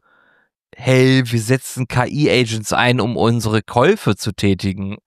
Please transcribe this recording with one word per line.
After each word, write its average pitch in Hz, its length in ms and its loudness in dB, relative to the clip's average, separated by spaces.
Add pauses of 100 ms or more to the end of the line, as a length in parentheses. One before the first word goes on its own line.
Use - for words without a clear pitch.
(760)
„Hey, 131 480 4
wir 120 160 -2
setzen 127 480 -4
K-I-Agents 117 840 0
ein, 123 280 2
um 107 160 -2
unsere 107 460 0
Käufe 143 540 0
zu - 160 -8
tätigen“, 98 760 -4